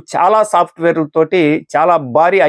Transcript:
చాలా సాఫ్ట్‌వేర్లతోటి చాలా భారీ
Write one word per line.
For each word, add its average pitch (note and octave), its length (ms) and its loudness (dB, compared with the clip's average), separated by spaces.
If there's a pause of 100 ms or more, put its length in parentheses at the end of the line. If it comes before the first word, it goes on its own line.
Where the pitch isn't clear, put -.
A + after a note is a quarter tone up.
(120)
చాలా G#3 280 0 (120)
సాఫ్ట్‌వేర్లతోటి E3 880 -2 (340)
చాలా E3 200 0 (220)
భారీ F3 220 2 (100)